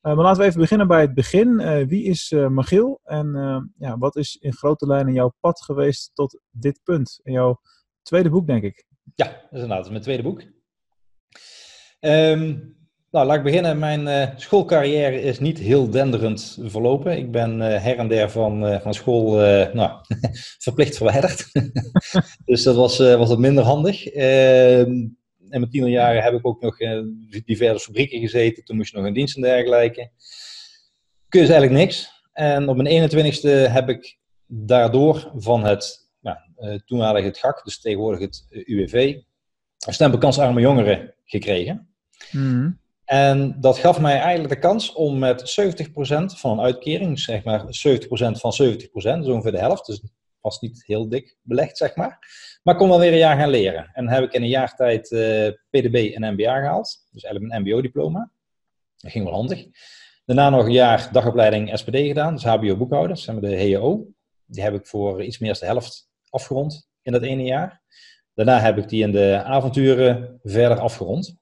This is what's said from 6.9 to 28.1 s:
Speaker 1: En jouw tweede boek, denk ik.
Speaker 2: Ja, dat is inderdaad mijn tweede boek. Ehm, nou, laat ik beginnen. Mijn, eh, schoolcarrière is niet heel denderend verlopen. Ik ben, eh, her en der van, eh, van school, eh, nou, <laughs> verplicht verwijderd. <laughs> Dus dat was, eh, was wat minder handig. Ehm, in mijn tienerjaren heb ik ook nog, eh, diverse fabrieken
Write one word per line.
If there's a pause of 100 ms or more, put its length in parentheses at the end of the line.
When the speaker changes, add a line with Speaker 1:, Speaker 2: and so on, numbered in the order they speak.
Speaker 1:
En
jouw (420)
tweede
boek,
denk
ik. (280)
Speaker 2:
Ja,
dat (160)
is
inderdaad
mijn
tweede
boek. (1600)
Ehm, (520)
nou,
laat
ik
beginnen.
Mijn,
eh,
schoolcarrière
is
niet
heel
denderend
verlopen.
Ik
ben,
eh,
her
en
der
van,
eh,
van
school,
eh,
nou, (280)
<laughs>
verplicht
verwijderd. (440)
<laughs>
Dus
dat
was,
eh,
was
wat
minder
handig.
Ehm, (600)
in
mijn
tienerjaren
heb
ik
ook
nog,
eh, (440)
diverse
fabrieken